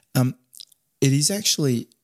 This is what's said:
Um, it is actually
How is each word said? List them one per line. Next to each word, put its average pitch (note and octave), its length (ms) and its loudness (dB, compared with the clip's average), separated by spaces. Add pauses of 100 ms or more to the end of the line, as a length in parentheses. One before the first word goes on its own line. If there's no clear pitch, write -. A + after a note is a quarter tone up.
(160)
Um, B2+ 180 2 (680)
it C3+ 120 4
is D3 180 2
actually C#3+ 560 -2 (180)